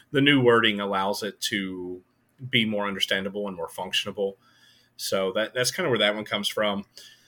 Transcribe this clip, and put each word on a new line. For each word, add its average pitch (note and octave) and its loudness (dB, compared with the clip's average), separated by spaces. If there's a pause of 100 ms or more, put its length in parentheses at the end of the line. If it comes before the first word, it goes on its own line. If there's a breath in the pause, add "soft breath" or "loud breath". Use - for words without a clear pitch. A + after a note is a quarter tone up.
(120)
the C#3 4
new C#3+ 6
wording A2+ 6
allows G2+ -2
it G2+ -8
to F#2 -4 (480)
be A#2+ 2
more G#2 -2
understandable G2 -2
and F#2 -8
more E2 -6
functionable. G2 -4 (600 soft breath)
So F#2+ -2
that, G#2+ -2
that's B2+ 0
kinda F3+ -2
where A#2+ 2
that G#2 4
one G#2+ -6
comes G#2 -4
from. G#2 0 (420 loud breath)